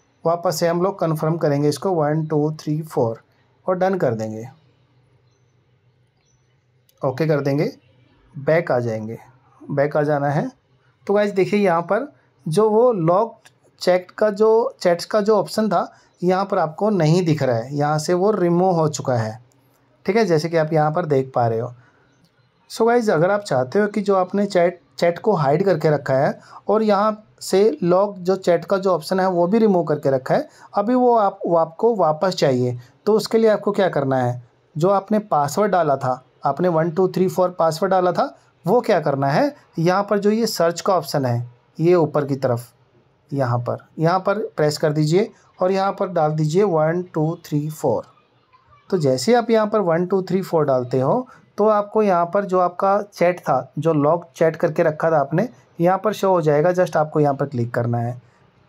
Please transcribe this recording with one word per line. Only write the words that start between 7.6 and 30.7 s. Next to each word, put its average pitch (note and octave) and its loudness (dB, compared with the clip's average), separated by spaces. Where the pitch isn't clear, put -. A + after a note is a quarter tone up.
बैक D#3 0
आ B2+ 2
जाएंगे, A2 -6
बैक D3 -2
आ D3+ 2
जाना C#3+ -2
है। E3+ -2
तो G3+ -2
गाइस G#3 0
देखिए, F#3 0
यहाँ F3 2
पर G3+ -2
जो G3+ 2
वो A3+ 4
लॉक F#3+ 0
चैट F3+ 0
का G#3+ 0
जो, A3 2
चैट्स F3 0
का G#3+ 0
जो G#3 2
ऑप्शन G3 -2
था F#3 -2
यहाँ F#3 0
पर G3 -2
आपको E3+ -2
नहीं F3+ 2
दिख D3 0
रहा B2 0
है, B2+ -8
यहाँ D3 0
से E3 -2
वो F#3 2
रिमूव F3+ 2
हो D#3+ 2
चुका C3+ -4
है, A2 -4
ठीक G3 0
है, A3+ 4
जैसे E3 0
कि E3 0
आप D#3 0
यहाँ D#3 2
पर E3+ -2
देख C3 0
पा A#2+ 2
रहे A2+ -2
हो। B2 -8
So - 0
गाइस, A#3 2
अगर F3 2
आप G3+ 0
चाहते B2+ 0
हो G#3 2
कि G#3 -4
जो G3 2
आपने F#3+ 0
चैट, F3+ 0
चैट E3+ 0
को G#3+ 0
हाइड D#3 2
करके E3 2
रखा C3+ 0
है D3+ 0
और G#3+ 2
यहाँ G#3+ 0
से G#3 2
लॉक F#3+ 2
जो F3+ -2
चैट F3 0
का G3 -2
जो F#3+ 0
ऑप्शन F3 -2
है F#3 0
वो F3 2
भी G#3 2
रिमूव G3 4
करके D3 -2
रखा C3+ 0
है, C#4+ -2